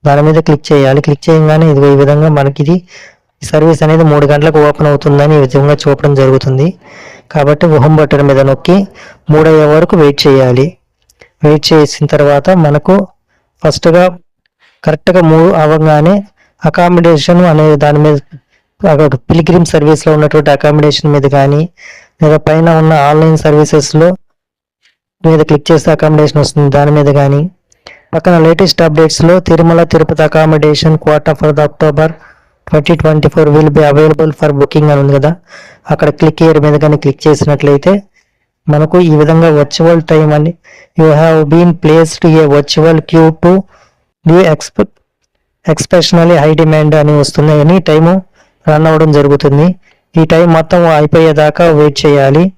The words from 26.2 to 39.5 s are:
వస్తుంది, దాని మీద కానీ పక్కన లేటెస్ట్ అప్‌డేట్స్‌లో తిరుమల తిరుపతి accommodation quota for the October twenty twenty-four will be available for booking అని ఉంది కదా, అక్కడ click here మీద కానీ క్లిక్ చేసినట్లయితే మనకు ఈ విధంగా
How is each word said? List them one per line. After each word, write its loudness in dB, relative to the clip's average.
వస్తుంది, -2
దాని 0
మీద 0
కానీ 0
పక్కన -2
లేటెస్ట్ 0
అప్‌డేట్స్‌లో 0
తిరుమల 0
తిరుపతి -2
accommodation 0
quota -2
for -2
the -2
October -2
twenty -2
twenty-four 0
will 2
be 0
available 0
for -4
booking -2
అని 0
ఉంది 0
కదా, 0
అక్కడ -2
click -2
here 2
మీద 0
కానీ 0
క్లిక్ -6
చేసినట్లయితే 0
మనకు 0
ఈ 2
విధంగా 2